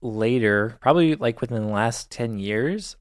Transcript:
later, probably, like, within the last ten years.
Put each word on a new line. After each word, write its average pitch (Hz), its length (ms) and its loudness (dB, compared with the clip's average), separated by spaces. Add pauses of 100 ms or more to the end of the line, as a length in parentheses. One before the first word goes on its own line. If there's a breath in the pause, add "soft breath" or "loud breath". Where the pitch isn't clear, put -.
later, 110 800 2
probably, 156 340 4
like, 117 240 -2
within 117 260 -4
the 107 60 -4
last 110 400 -2
ten 113 260 -6
years. 117 640 -4